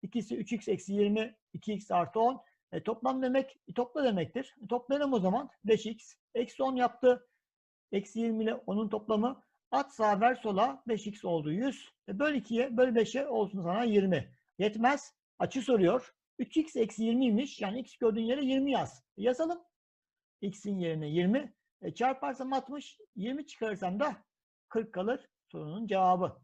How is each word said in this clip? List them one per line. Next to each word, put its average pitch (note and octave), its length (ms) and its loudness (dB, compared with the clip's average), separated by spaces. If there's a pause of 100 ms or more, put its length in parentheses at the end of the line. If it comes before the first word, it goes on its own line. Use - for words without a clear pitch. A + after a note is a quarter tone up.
İkisi A#3 360 -6
üç A#3 160 -6
x G#3 140 -6
eksi G3 260 -4
yirmi, G#3 420 2 (180)
iki G#3+ 200 -6
x G#3 180 -6
artı F3 280 0
on. B3+ 220 2 (300)
E, E3 120 -8
toplam C4 380 -2
demek, C4 460 0
e, F3 60 -14
topla B3+ 300 -2
demektir. A3+ 600 -2
E, G3 40 -16
toplayalım C4+ 460 -2
o A#3 60 2
zaman. G3+ 300 0 (140)
Beş G#3+ 220 2
x - 300 -12 (180)
eksi A#3+ 300 -4
on C4 120 0
yaptı. B3 520 2 (640)
Eksi G3+ 280 -4
yirmi A3+ 240 0
ile A3 100 0
onun G#3 360 -2
toplamı. G#3+ 520 -2 (300)
At C#4 220 -2
sağa, G#3 280 2
ver B3 140 6
sola. A3+ 520 0
Beş A3 200 -2
x - 180 -12
oldu D#3+ 260 0
yüz. A#3+ 420 -4 (160)
E, G3 100 -6
böl D4 140 2
ikiye, A#3 440 -2
böl B3+ 180 4
beşe A#3+ 320 2
olsun G3+ 360 -2
sana F#3 200 0
yirmi. G3 540 2 (220)
Yetmez. A3+ 540 0 (260)
Açı - 220 -2
soruyor. G#3+ 540 2 (240)
Üç - 180 -2
x D#4 180 -2
eksi A3+ 280 -2
yirmiymiş. A#3 580 2
Yani G3+ 180 -4
x - 180 -12
gördüğün A3+ 260 2
yere C4 220 0
yirmi C4+ 260 2
yaz. F3+ 320 -2 (140)
E, G3 40 -8
yazalım. D#4+ 400 0 (800)
X'in G3+ 360 -6
yerine D#3+ 300 -2
yirmi. F#3 460 2 (280)
E, E3+ 120 -8
çarparsam C4 600 -2
altmış, C4 460 -6 (160)
yirmi C4 320 -6
çıkarırsam G3 520 -6
da C#4+ 160 0 (540)
kırk A3+ 240 -4
kalır G3+ 360 -4 (180)
sorunun E3+ 400 -10
cevabı. F#3 560 2